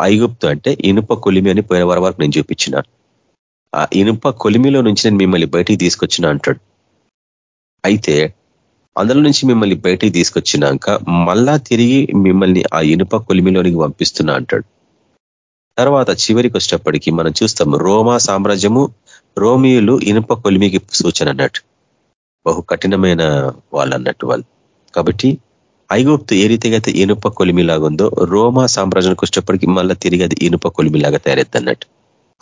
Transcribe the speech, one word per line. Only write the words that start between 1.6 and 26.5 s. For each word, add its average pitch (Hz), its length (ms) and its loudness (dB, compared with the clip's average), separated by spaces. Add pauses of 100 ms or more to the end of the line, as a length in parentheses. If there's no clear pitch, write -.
పోయిన 90 220 0
వారం 87 180 0
వరకు 90 180 -2
నేను 76 180 0
చూపించిన. 69 440 -4 (920)
"ఆ 78 180 -2
ఇనుప 113 360 0
కొలిమిలో 127 520 2
నుంచి 107 240 0
నేను 107 120 2
మిమ్మల్ని 92 300 2
బయటికి 87 300 0
తీసుకొచ్చిన" 85 520 -2
అంటాడు. 143 300 -2 (1300)
అయితే 80 500 0 (640)
అందులో 123 220 2
నుంచి 147 260 2
మిమ్మల్ని 110 280 2
బయటికి 95 380 0
తీసుకొచ్చినాక 73 760 -2 (180)
మళ్ళా 92 480 2
తిరిగి 123 580 0
మిమ్మల్ని 95 500 2 (100)
ఆ 80 60 0
ఇనుప 85 360 0
కొలిమిలోనికి 92 600 0
పంపిస్తున్నా 76 560 -2
అంటాడు. 62 300 -4 (1120)
తర్వాత 131 320 2
చివరికి 113 460 0
వచ్చేటప్పటికి 80 540 -2
మనం 80 220 0 (100)
చూస్తాం, 78 340 0
రోమా 110 420 2
సామ్రాజ్యము, 104 720 0 (480)
రోమియోలు 123 640 4
ఇనుప 107 320 0
కొలిమికి 98 480 0 (120)
సూచన - 360 -2
అన్నట్టు, 135 320 -4 (880)
బహు 82 140 -2
కఠినమైన 82 920 0 (200)
వాళ్ళు 67 220 -2
అన్నట్టు 64 320 -6
వాళ్ళు. 62 180 -4 (500)
కాబట్టి 90 440 -2 (540)
ఐగుప్తు 131 420 0
ఏ 98 120 2
రీతిగా 113 280 0